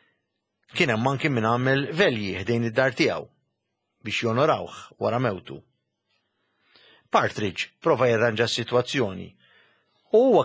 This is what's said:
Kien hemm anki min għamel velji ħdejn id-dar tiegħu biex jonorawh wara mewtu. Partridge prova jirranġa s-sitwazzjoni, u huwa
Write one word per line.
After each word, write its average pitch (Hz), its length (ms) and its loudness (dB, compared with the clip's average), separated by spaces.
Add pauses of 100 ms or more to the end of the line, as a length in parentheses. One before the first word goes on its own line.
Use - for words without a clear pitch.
(760)
Kien 165 160 2
hemm 113 220 0
anki 143 180 -2
min 113 160 0
għamel 131 480 0
velji 113 460 0
ħdejn 117 280 -2
id-dar 131 300 0
tiegħu 90 300 0 (760)
biex 113 220 -4
jonorawh 113 540 0 (200)
wara 113 220 0
mewtu. 92 380 -6 (1500)
Partridge 107 560 -2 (100)
prova 127 300 2
jirranġa 113 400 2
s-sitwazzjoni, 113 800 -2 (840)
u 220 140 6
huwa 190 180 6